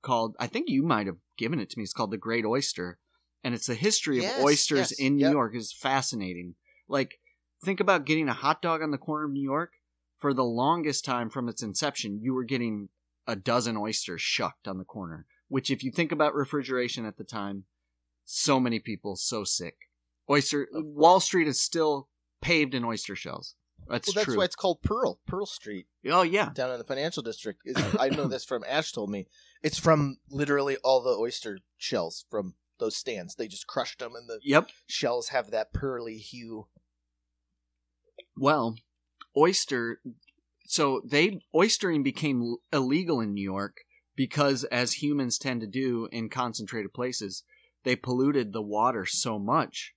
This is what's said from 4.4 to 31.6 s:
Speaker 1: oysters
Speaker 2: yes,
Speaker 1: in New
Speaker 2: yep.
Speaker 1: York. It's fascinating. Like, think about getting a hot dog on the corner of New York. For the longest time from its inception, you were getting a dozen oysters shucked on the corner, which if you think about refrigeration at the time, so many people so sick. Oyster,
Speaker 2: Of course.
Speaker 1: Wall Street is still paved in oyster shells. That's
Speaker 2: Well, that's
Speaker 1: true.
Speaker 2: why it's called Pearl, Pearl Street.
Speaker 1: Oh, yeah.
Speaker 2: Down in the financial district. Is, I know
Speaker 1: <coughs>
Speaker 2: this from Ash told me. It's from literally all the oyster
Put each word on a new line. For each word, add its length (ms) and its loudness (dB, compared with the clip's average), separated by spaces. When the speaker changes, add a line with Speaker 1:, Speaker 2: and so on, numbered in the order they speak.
Speaker 1:
oysters 460 4
Speaker 2:
yes, 100 -8
Speaker 1:
in 160 4
New 80 4
Speaker 2:
yep. 80 6
Speaker 1:
York. 220 2
It's 180 -8
fascinating. 840 -2
Like, 320 -2
think 160 -2
about 240 4
getting 240 2
a 60 0
hot 260 0
dog 220 0
on 80 -2
the 80 -2
corner 260 -4
of 80 -4
New 100 -4
York. 300 -2
For 160 2
the 100 2
longest 600 2
time 260 -2
from 180 -4
its 160 -6
inception, 580 -4
you 120 0
were 100 0
getting 460 -2
a 80 -2
dozen 420 0
oysters 460 -4
shucked 460 -2
on 100 -6
the 60 -10
corner, 420 -12
which 220 -2
if 120 0
you 80 -4
think 220 0
about 220 2
refrigeration 720 -2
at 100 -10
the 80 -14
time, 400 -8
so 360 2
many 180 0
people 380 -8
so 260 -2
sick. 340 -4
Oyster, 340 2
Speaker 2:
Of 80 -12
course. 140 -4
Speaker 1:
Wall 340 8
Street 280 2
is 120 0
still 480 0
paved 340 2
in 100 -2
oyster 320 -6
shells. 400 -12
That's 180 -4
Speaker 2:
Well, 80 0
that's 120 2
Speaker 1:
true. 120 2
Speaker 2:
why 60 4
it's 100 -2
called 280 0
Pearl, 440 0
Pearl 200 -6
Street. 420 -12
Speaker 1:
Oh, 160 6
yeah. 300 2
Speaker 2:
Down 180 -2
in 80 -6
the 60 -12
financial 400 -4
district. 400 -8
Is, 120 -6
I 120 4
know 180 0
Speaker 1:
<coughs> 0 -
Speaker 2:
this 160 -4
from 240 -4
Ash 240 -2
told 180 -4
me. 160 -4
It's 160 0
from 400 4
literally 480 0
all 240 6
the 160 2
oyster 400 -4